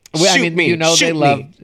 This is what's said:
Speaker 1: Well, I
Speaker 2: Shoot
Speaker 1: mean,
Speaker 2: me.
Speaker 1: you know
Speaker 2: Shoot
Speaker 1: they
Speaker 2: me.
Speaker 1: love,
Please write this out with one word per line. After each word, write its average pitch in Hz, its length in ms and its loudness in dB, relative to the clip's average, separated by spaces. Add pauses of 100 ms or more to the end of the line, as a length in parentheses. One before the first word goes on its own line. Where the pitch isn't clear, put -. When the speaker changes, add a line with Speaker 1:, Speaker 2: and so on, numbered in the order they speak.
(140)
Speaker 1:
Well, 170 180 2
I 277 40 2
Speaker 2:
Shoot 262 60 0
Speaker 1:
mean, 170 140 -2
Speaker 2:
me. 175 120 0
Speaker 1:
you 175 80 0
know 160 200 0
Speaker 2:
Shoot 160 100 2
Speaker 1:
they 165 60 -2
Speaker 2:
me. 160 60 -4
Speaker 1:
love, 143 260 0 (200)